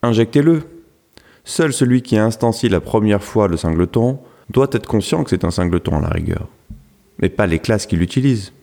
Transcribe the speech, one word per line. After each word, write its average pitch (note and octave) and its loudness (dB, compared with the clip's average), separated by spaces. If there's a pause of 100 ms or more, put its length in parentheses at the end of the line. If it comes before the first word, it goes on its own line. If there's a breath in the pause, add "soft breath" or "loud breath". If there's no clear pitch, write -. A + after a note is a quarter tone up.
Injectez-le. C#3+ 2 (800 soft breath)
Seul D#3+ -2
celui B2+ 2
qui - 0
instancie A2+ 0
la F2+ 2
première G#2+ 0
fois G#2+ 0
le E2+ 0
singleton F2+ 0 (320 loud breath)
doit C3+ 2
être - -2
conscient C3 0
que - -4
c'est F2 -2
un F2 0
singleton E2+ 0
à D2+ 0
la E2 -2
rigueur, D#2+ -4 (720)
mais F#2+ 0
pas G2+ 0
les E2 0
classes - -2
qui F2+ -2
l'utilisent. A2 0